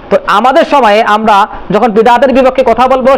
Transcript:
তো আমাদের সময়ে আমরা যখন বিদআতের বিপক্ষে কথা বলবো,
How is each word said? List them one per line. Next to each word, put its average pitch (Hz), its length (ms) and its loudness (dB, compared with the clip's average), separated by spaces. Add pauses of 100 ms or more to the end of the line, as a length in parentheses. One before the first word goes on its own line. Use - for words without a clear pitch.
(100)
তো 196 60 0 (100)
আমাদের 247 380 0
সময়ে 226 380 0
আমরা 214 440 0 (240)
যখন 208 200 0
বিদআতের 240 420 2
বিপক্ষে 254 340 0
কথা 233 220 0
বলবো, 262 300 0